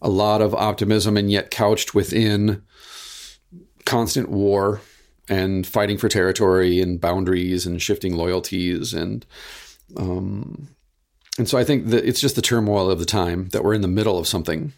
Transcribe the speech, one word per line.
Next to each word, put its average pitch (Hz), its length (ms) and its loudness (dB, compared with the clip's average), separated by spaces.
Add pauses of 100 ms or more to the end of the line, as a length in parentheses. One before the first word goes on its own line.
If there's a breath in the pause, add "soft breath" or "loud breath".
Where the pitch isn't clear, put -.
a - 60 -2
lot 104 340 2
of 101 120 2
optimism, 104 640 0
and 101 140 2
yet 98 200 0
couched 107 440 0
within 104 680 2 (1200 loud breath)
constant 117 460 -2
war 101 500 2 (480 loud breath)
and 95 380 0
fighting 101 320 0
for 113 100 2
territory 92 720 4
and 90 200 0
boundaries 90 680 0
and 87 140 -4
shifting 98 360 -2
loyalties. 90 760 -2
And, 95 320 -6 (720 loud breath)
um, 95 720 -6 (720)
and 127 100 0
so 139 100 2
I 156 60 2
think 143 220 2
that 113 200 2
it's 120 140 0
just 135 160 0
the 113 60 0
turmoil 104 480 2
of 87 80 2
the 87 60 -4
time 90 460 -2
that - 140 0
we're 104 100 2
in 107 80 0
the 92 60 0
middle 98 300 2
of 82 100 -4
something 85 500 -4